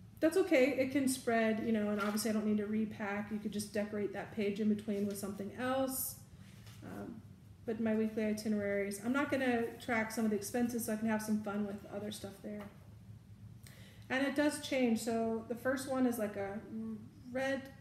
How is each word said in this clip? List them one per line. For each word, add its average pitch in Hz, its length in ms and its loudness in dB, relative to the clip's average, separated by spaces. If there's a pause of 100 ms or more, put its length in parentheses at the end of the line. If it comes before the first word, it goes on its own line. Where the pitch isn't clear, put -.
(200)
that's 320 160 4
okay. 285 420 6
It 262 140 2
can 269 160 4
spread, 226 560 2
you 226 80 2
know, 208 160 2
and 208 120 2
obviously 208 300 0
I 214 40 2
don't 214 120 2
need 214 120 4
to 208 80 0
repack. 214 680 -2
You 208 60 0
could 208 140 -4
just 208 200 -4
decorate 208 400 0
that - 240 -8
page 202 240 2
in 214 120 6
between 202 340 0
with 196 120 -2
something 196 400 -6
else. 262 580 0 (680)
Um, - 380 -10 (440)
but 226 140 -2
my 220 140 4
weekly 220 300 2
itineraries, 208 800 0
I'm 240 80 2
not 294 180 2
gonna 254 320 4 (220)
track 220 260 0
some 226 140 0
of 214 60 4
the 208 60 4
expenses 233 500 0
so 226 60 0
I 220 40 0
can 220 120 0
have 214 140 2
some 208 200 2
fun 202 240 -2
with 208 100 -6 (180)
other 208 160 -4
stuff 202 220 -8 (100)
there. 208 200 -8 (1500)
And 269 160 2
it 269 80 0
does 294 260 4
change. 247 400 4
So 226 480 0
the 247 60 -4
first 262 340 0
one 262 180 4
is, 226 120 2
like, 208 180 -2
a 196 220 -4 (720)
red, 262 320 0 (180)